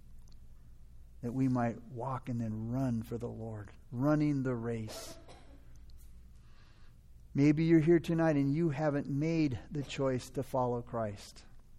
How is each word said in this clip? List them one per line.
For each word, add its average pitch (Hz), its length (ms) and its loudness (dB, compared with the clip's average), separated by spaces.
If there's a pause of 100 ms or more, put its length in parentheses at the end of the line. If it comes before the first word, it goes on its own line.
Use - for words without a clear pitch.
(1200)
that 120 100 -4
we 131 140 4
might 120 300 4 (160)
walk 127 360 -4
and 120 120 -2
then 110 300 -2
run 123 340 0
for 120 140 -6
the 117 100 -4
Lord, 110 420 -8 (220)
running 147 500 4
the 127 120 0
race. 113 600 -4 (2250)
Maybe 147 280 6
you're 165 140 8
here 160 220 8
tonight 165 340 4
and 139 180 4
you 165 180 4
haven't 143 380 0
made 147 520 2 (100)
the 147 140 -2
choice 131 460 0
to - 120 -2
follow 123 400 0
Christ. 110 600 -6 (340)